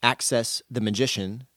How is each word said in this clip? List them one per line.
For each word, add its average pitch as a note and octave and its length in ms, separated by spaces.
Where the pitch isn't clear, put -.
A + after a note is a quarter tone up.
access A#2+ 580
the A#2 120
magician G#2+ 640